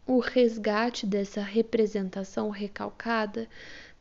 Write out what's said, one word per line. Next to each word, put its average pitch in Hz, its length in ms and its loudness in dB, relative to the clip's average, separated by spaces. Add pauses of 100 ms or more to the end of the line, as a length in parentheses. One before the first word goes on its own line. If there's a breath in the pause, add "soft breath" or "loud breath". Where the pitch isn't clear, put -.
O 254 140 6
resgate 226 840 2
dessa 202 380 -2
representação 214 1080 0
recalcada 208 960 -4 (540 loud breath)